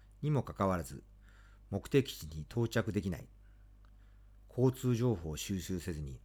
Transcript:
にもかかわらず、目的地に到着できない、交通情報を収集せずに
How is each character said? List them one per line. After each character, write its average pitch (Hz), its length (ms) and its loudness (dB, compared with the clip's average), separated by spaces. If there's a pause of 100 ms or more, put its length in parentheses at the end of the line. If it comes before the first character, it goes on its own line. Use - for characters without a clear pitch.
(200)
に 147 100 0
も 139 120 4
か - 120 -6
か 101 120 2
わ 95 100 4
ら 85 60 0
ず、 - 200 -10 (680)
目 98 180 -2
的 131 240 2
地 - 140 -12
に 78 160 -8
到 117 260 0
着 110 240 0
で 95 100 2
き 95 80 0
な 73 80 -4
い、 62 100 -14 (1200)
交 127 240 4
通 127 220 2
情 117 220 2
報 80 140 -6
を 76 60 -4
収 95 240 -2
集 90 200 -4
せ 90 120 -6
ず 76 80 -4
に 67 240 -8